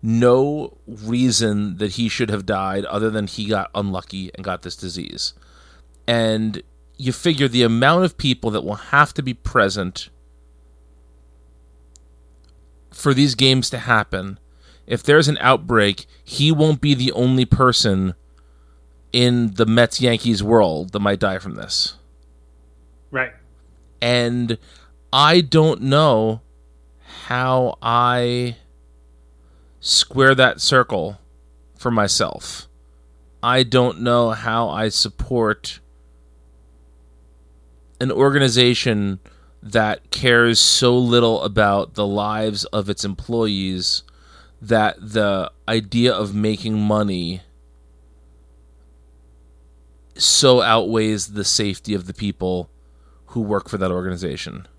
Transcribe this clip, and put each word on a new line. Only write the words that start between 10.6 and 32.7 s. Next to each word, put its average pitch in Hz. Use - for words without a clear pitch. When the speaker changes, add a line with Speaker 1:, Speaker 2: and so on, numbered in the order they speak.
Speaker 1:
for -
these 131
games 131
to 131
happen, 104
if -
there's 147
an 151
outbreak, 117
he 143
won't 151
be 147
the 127
only 127
person 101
in 120
the 113
Mets-Yankees 117
world 95
that 104
might 101
die 95
from 90
this. -
Speaker 2:
Right. 127
Speaker 1:
And 120
I 151
don't 156
know 123
how 127
I 120
square -
that 127
circle 101
for -
myself. -